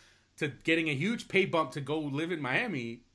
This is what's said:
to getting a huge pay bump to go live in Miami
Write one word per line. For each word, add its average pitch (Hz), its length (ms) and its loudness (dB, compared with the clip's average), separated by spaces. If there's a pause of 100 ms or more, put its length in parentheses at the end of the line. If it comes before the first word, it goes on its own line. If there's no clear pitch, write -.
(380)
to 151 100 -2
getting 160 400 0
a 147 60 0
huge 190 340 0
pay 190 160 4
bump 156 280 0
to 151 80 -6
go 147 200 -2
live 151 320 -2
in 160 80 -4
Miami 131 640 -2 (120)